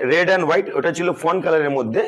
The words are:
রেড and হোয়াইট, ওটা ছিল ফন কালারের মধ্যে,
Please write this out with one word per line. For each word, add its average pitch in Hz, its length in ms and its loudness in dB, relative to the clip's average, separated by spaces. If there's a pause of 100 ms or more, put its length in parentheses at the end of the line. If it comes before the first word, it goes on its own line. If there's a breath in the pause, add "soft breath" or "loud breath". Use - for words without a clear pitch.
রেড 165 340 2
and 180 80 0
হোয়াইট, 175 320 0
ওটা 151 160 0
ছিল 175 200 -2
ফন 170 300 -2
কালারের 160 280 2
মধ্যে, 135 380 -2